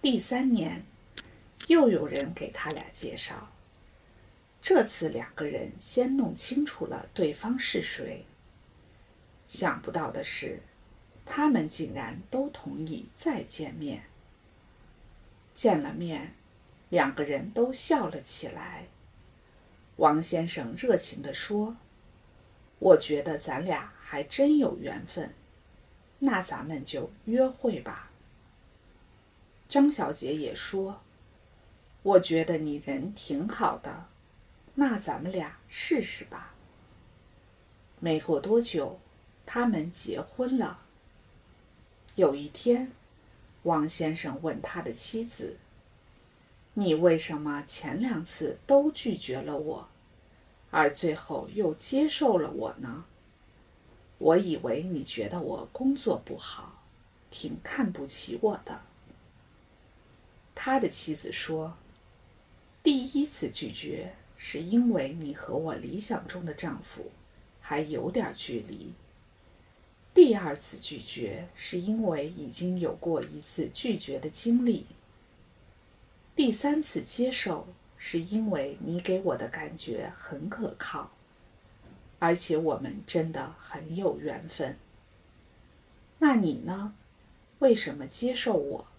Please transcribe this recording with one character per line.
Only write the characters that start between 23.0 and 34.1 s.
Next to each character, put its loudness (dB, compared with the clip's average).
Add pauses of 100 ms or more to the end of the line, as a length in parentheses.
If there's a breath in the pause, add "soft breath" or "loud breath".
得 -2
咱 -6
俩 -4 (100)
还 -6
真 6
有 4
缘 -8
分， -8 (840)
那 2
咱 -8
们 -6
就 -6 (140)
约 4
会 -2
吧。” -12 (1600)
张 8
小 0
姐 -4
也 -4
说 -4 (1000)
：“我 10
觉 6
得 2
你 -4
人 -4
挺 -4
好 0
的， -12 (680)